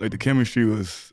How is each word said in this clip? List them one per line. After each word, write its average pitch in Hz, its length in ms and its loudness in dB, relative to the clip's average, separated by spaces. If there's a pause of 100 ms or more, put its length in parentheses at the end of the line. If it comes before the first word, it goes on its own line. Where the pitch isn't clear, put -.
Like, 104 120 -2
the 101 60 -8
chemistry 127 460 2
was 107 480 -2